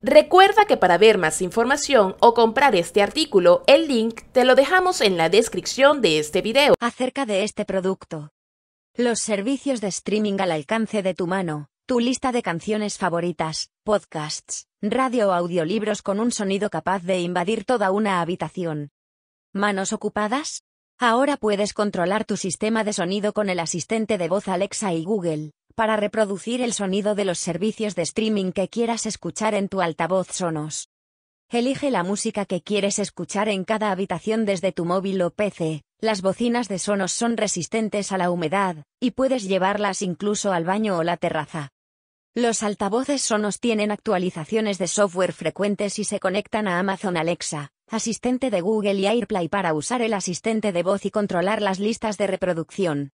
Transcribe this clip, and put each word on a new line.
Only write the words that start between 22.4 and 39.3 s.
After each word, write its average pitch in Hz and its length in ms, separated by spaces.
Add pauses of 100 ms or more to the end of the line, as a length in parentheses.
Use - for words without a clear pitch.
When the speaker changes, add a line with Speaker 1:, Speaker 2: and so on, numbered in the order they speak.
Speaker 2:
de 208 80
sonido 196 400
con 208 160
el 180 100
asistente 185 600
de 170 100
voz 196 200
Alexa 190 440
y 165 100
Google, 160 500 (220)
para 220 220
reproducir 208 680
el 240 100
sonido 202 440
de 202 80
los 180 160
servicios 196 560
de 175 60
streaming 196 500
que 185 160
quieras 233 380
escuchar 214 480
en 196 140
tu 190 120
altavoz 170 480
Sonos. 160 600 (600)
Elige 254 400
la 180 140
música 202 400
que 180 180
quieres 202 380
escuchar 196 480
en 190 160
cada 214 260
habitación 196 540
desde 190 260
tu 175 140
móvil 190 380
o 170 80
P 208 200
C. 160 320 (160)
Las 214 240
bocinas 233 460
de 190 100
Sonos 196 320
son 233 260
resistentes 208 760
a 190 60
la 180 120
humedad, 175 540 (160)
y 247 120
puedes 254 360